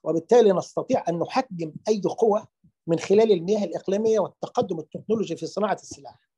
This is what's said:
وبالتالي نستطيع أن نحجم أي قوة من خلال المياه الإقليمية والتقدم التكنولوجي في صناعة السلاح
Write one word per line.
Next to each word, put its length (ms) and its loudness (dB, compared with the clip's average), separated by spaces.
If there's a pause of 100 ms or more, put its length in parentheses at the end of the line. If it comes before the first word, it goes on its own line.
وبالتالي 500 4
نستطيع 560 -2
أن 100 -2
نحجم 540 -4 (140)
أي 140 0
قوة 460 0 (400)
من 120 0
خلال 320 4
المياه 340 0
الإقليمية 540 0
والتقدم 600 -4
التكنولوجي 560 -6
في 100 -10
صناعة 280 -4
السلاح 640 -14